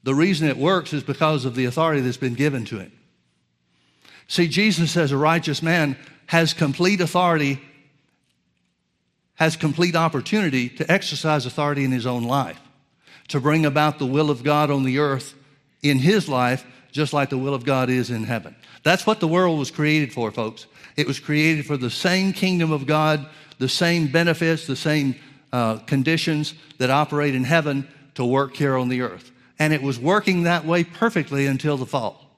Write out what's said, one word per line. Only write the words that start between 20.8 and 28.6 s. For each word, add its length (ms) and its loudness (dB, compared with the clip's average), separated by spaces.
It 120 0
was 120 -4
created 460 0
for 120 -4
the 120 -4
same 440 0
kingdom 380 0
of 160 -2
God, 400 2
the 120 -2
same 380 0
benefits, 580 0
the 100 -4
same, 400 0
uh, 280 0
conditions 720 0
that 120 0
operate 460 0
in 80 0
heaven 440 0
to 100 -2
work 300 0
here 220 2